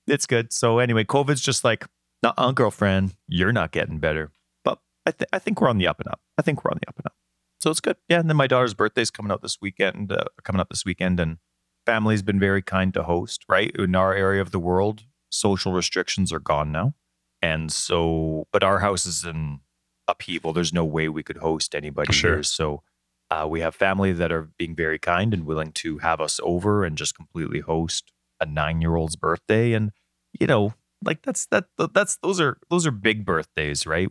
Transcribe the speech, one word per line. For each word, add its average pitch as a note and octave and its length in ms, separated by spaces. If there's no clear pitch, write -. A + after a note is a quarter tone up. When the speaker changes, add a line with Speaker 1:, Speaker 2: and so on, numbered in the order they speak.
Speaker 1:
It's - 200
good. A#2 260
So A#2 260
anyway, A#2 260
covid's C#3 360
just - 240
like, A2+ 200
"Nuh-uh, B2 300
girlfriend, G2 640
you're F2+ 240
not F2+ 200
getting D2+ 260
better." D#2 320
But - 140
I D#3+ 60
th-, - 200
I F#3+ 60
think G#3 220
we're D#3+ 100
on A2 80
the F2+ 100
up D#2 120
and - 80
up. - 120
I D3 40
think - 220
we're - 60
on - 120
the - 60
up - 100
and - 80
up. - 80
So D#3 100
it's D#3 100
good. - 160
Yeah. E3+ 120
And D#3+ 80
then D#3 80
my C#3 100
daughter's B2+ 280
birthday's A2 360
coming G#2 220
out - 100
this - 180
weekend, G2 520
uh, - 120
coming F#2+ 180
up - 80
this - 160
weekend, F2+ 340
and E2 200
family's A2 360
been G2 180
very G2 220
kind F#2 320
to F2 100
host, F2 440
right? F#2+ 300
In F#2 160
our F#2+ 200
area G2 280
of F2+ 80
the G2 80
world, F#2+ 460
social G2 420
restrictions F#2 600
are D#2+ 80
gone D2+ 320
now. G2 220
And D#2+ 300
so, D#2+ 800
but G2 100
our G2 180
house G2 260
is E2+ 180
in D#2 360
upheaval. E2 440
There's E2 200
no E2+ 120
way D#2 240
we D#2 140
could - 160
host D#2+ 360
anybody D2 380
Speaker 2:
Sure. - 220
Speaker 1:
here. D2+ 80
So, D2 400
uh, D#2 180
we D#2+ 120
have D#2+ 140
family F#2+ 380
that E2+ 200
are D#2+ 260
being E2 160
very D#2+ 240
kind F2+ 360
and E2 120
willing D#2 260
to D#2 260
have E2 220
us D#2 220
over F#2+ 420
and D#2 140
just D2+ 180
completely D2+ 440
host E2 520
a E2 60
nine-year-old's D#2+ 680
birthday. G#2+ 560
And, G#2+ 200
you - 80
know, A2 280
like, D#3 180
that's, - 240
that, - 200
that's, - 300
those F#3 180
are, C#3 180
those E3+ 160
are D3 40
big G#2+ 360
birthdays, D2+ 600
right? E2+ 240